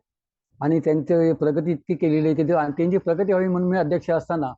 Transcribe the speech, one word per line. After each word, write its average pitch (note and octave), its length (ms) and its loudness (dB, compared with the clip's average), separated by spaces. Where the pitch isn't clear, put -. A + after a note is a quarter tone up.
आणि D#3 180 2
त्यांची E3 520 2
प्रगती D#3 400 0
इतकी E3+ 220 -4
केलेली D#3 340 2
आहे D#3+ 60 2
की D#3 80 0
ते, D#3 100 0
आणि D3+ 200 0
त्यांची E3+ 260 0
प्रगती F3+ 340 -2
व्हावी F#3 160 0
म्हणून F3+ 200 0
मी F#3 100 0
अध्यक्ष E3 320 -2
असताना D#3 480 -2